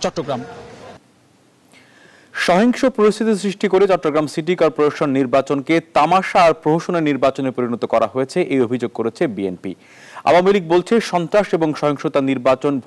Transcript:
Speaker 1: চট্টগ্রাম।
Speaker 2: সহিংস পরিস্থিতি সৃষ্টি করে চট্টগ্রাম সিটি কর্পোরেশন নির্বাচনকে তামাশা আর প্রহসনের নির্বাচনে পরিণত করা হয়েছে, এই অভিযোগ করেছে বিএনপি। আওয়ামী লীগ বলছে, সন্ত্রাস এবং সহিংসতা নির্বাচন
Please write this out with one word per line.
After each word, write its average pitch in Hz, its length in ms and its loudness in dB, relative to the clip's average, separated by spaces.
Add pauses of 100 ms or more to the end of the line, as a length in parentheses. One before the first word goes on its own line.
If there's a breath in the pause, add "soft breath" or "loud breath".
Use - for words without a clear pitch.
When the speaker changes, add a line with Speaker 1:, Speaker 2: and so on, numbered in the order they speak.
Speaker 1:
চট্টগ্রাম। 143 420 -6 (1900 soft breath)
Speaker 2:
সহিংস 220 520 2
পরিস্থিতি 220 500 2
সৃষ্টি 196 320 -4
করে 190 200 4
চট্টগ্রাম 156 400 0
সিটি 170 280 -4
কর্পোরেশন 151 540 0
নির্বাচনকে 135 720 0
তামাশা 180 600 2
আর 160 120 6
প্রহসনের 165 500 -2
নির্বাচনে 135 480 0
পরিণত 120 340 -4
করা 113 220 2
হয়েছে, 131 340 -4
এই 135 200 0
অভিযোগ 117 300 -2
করেছে 113 360 -4
বিএনপি। 95 480 -6 (480 loud breath)
আওয়ামী 180 300 4
লীগ 180 140 0
বলছে, 180 340 2
সন্ত্রাস 185 520 -2
এবং 160 200 0
সহিংসতা 147 480 -2
নির্বাচন 131 640 0